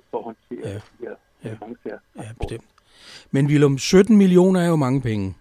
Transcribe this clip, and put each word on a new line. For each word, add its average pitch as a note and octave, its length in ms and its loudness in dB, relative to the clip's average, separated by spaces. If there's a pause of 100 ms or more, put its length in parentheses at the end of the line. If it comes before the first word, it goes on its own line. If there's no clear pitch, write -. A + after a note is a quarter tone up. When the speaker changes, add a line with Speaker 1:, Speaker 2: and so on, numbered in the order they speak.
(100)
Speaker 1:
for A#2+ 80 -8
at G#2 60 -10
håndtere A2+ 440 -14
Speaker 2:
Ja. G2 60 -8
Speaker 1:
de G#2 60 -12 (200)
her, A2+ 140 -14 (300)
Speaker 2:
Ja. A2 160 -12
Speaker 1:
mange A2+ 220 -16
sager. A2 160 -14 (180)
Speaker 2:
Ja, - 60 -14 (180)
bestemt. A2+ 240 -10 (640)
Men C#3 160 2
Willum, C#3+ 320 2
sytten G3 400 4
millioner F#3 420 4
er E3+ 80 0
jo E3+ 80 0
mange C3+ 240 0
penge. G#2 400 -4